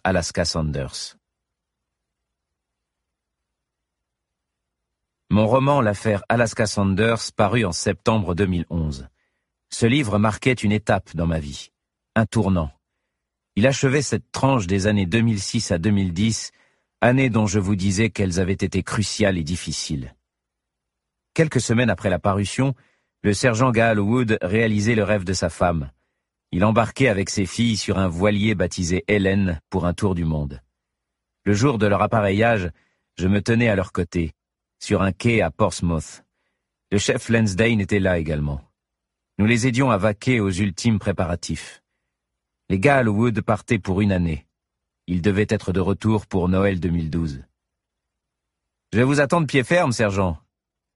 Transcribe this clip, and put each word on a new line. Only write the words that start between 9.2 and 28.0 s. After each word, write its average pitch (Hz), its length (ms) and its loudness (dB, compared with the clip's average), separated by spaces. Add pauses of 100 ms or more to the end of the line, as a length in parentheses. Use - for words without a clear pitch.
Ce - 160 0
livre 117 320 2
marquait 110 360 2
une 107 180 -2
étape 104 460 -2
dans 85 100 0
ma 80 120 0
vie. 71 340 -12 (420)
Un 113 100 2
tournant. 92 460 0 (840)
Il 107 100 4
achevait 135 340 2
cette - 300 -4
tranche 131 360 0
des 98 200 0
années 101 200 2
deux 110 120 0
mille 113 220 0
six - 320 -4
à 85 60 0
deux 104 120 0
mille 95 220 0
dix, 104 400 -2 (480)
années 127 280 4
dont 110 160 2
je 104 140 0
vous 98 160 0
disais 98 340 0
qu'elles 92 300 -2
avaient 95 140 0
été 92 300 -2
cruciales 98 540 0
et 82 60 -2
difficiles. 73 720 -6 (1160)
Quelques 156 260 2
semaines 117 300 2
après 98 200 -2
la 87 100 0
parution, 101 540 -2 (480)
le 104 120 0
sergent 123 380 2
Gaal 113 280 2
Wood 110 420 0
réalisait 107 540 2
le 107 80 2
rêve 98 220 0
de 95 80 -2
sa 90 160 -2
femme. 80 420 -2 (600)
Il 87 120 0
embarquait 113 460 2
avec 95 200 -2
ses 98 160 -2
filles 117 300 -2
sur 90 220 -2
un 95 100 2